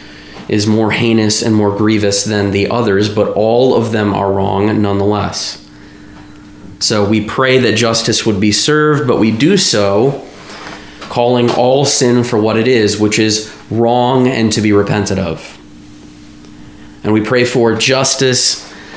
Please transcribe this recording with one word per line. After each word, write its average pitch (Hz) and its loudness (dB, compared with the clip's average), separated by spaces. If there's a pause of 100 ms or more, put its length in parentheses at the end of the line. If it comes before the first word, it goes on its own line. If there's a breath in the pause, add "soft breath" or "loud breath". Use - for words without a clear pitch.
(480 loud breath)
is 104 0
more 110 2
heinous 110 0
and 113 0
more 104 2
grievous 104 0
than 101 -2
the 98 0
others, 104 0
but 101 0
all 117 2
of 113 0
them 104 0
are 98 -2
wrong 101 0
nonetheless. 101 -2 (1120 loud breath)
So 104 0
we 104 0
pray 131 2
that 120 2
justice 113 0
would 104 0
be 101 2
served, 151 2
but 123 2
we 110 2
do 143 2
so 110 0 (840 loud breath)
calling 120 2
all 131 2
sin 123 2
for 120 -2
what 107 2
it 113 0
is, 107 2
which 107 0
is 110 -2 (160 loud breath)
wrong 123 2
and 113 0
to 113 0
be 107 2
repented 101 0
of. 82 -8 (1400 loud breath)
And 104 0
we 110 4
pray 120 2
for 117 2
justice, 131 0 (240 loud breath)